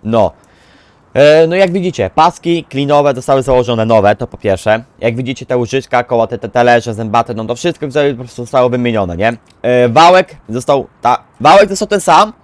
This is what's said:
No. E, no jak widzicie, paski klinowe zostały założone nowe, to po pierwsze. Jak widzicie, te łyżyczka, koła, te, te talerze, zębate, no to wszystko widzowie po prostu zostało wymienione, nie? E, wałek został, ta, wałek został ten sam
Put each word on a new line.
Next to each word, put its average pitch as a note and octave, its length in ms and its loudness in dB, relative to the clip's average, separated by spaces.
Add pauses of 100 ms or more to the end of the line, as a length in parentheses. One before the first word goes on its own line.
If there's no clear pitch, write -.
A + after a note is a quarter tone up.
No. G#2+ 280 0 (800)
E, D3+ 320 6
no E3+ 100 -2
jak F#3+ 160 0
widzicie, F3 420 -4
paski E3+ 500 0
klinowe C#3+ 500 0
zostały C3 280 -2
założone A#2+ 440 0
nowe, G#2+ 300 2
to A#2 100 -10
po - 100 -18
pierwsze. G#2+ 480 -2 (140)
Jak A2+ 180 -4
widzicie, B2+ 300 -10
te B2+ 100 -4
łyżyczka, B2 480 -4
koła, A#2 220 -2
te, A#2+ 120 -10
te A#2 100 -12
talerze, A#2+ 460 0
zębate, A#2 400 -4
no A2 100 -10
to B2 100 -6
wszystko D#3 320 -6
widzowie C#3+ 280 -2
po A2+ 40 -14
prostu B2 240 -14
zostało B2+ 280 0
wymienione, A2+ 460 -2
nie? G#2+ 160 -2 (300)
E, B2 260 2
wałek F3 480 2 (120)
został, B2+ 380 -4 (140)
ta, - 240 -2 (160)
wałek F#3 280 6
został G3 200 -8
ten G3+ 120 -2
sam F3+ 320 2 (120)